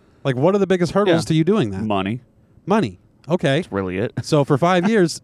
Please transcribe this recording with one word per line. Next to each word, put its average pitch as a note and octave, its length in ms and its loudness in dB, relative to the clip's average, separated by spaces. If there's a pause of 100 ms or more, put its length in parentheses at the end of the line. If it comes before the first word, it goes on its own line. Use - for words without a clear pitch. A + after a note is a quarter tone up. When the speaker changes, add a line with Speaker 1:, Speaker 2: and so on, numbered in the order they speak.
(240)
Speaker 1:
Like, C3+ 120 0
what D3+ 180 2
are G3+ 60 2
the G3 80 0
biggest F3 260 0
hurdles F#3 300 2
Speaker 2:
Yeah. - 60 -10
Speaker 1:
to E3 40 0
you D#3+ 100 2
doing D#3+ 280 0
that? F#2+ 120 -8
Speaker 2:
Money. G#2 380 -4 (440)
Speaker 1:
Money. E3+ 340 -2 (280)
Okay. D3+ 340 0
Speaker 2:
That's - 100 -10
really F#2+ 260 -4
it. A2+ 200 -4
<laughs> - 60 -4
Speaker 1:
So D3 200 2
for C#3+ 140 2
five F3 300 2
years, G3+ 360 2